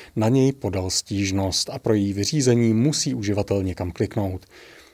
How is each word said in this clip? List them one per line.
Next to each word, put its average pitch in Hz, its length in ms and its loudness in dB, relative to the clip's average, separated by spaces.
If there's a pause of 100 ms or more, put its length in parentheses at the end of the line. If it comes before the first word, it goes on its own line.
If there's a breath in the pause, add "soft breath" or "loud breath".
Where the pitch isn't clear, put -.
(160 loud breath)
na 110 140 2
něj 135 220 4
podal 95 380 -4
stížnost 95 800 -2
a - 100 -10
pro 113 140 0
její 101 200 2
vyřízení 120 600 2
musí 135 400 0
uživatel 101 500 -2
někam 90 280 -4
kliknout. 95 540 -4 (480 loud breath)